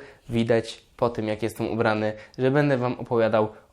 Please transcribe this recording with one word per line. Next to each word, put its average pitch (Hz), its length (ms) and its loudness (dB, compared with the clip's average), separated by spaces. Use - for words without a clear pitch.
widać 117 540 0
po 120 140 0
tym, 110 180 -4
jak 107 140 -4
jestem 110 280 -4
ubrany, 107 420 0
że 131 120 2
będę 143 280 2
wam 123 140 -2
opowiadał 110 560 2